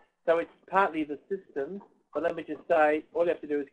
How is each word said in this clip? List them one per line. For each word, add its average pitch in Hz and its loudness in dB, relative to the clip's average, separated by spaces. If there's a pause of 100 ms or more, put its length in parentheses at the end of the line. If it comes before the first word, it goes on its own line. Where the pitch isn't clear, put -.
(260)
So 165 4
it's 165 -4 (200)
partly 160 0
the 143 -8
system, 185 -8 (320)
but 151 -2
let 170 -2
me 160 -6
just 147 -8
say, 156 4 (100)
all 165 2
you 170 0
have 151 -2
to 151 -12
do 147 0
is 139 -6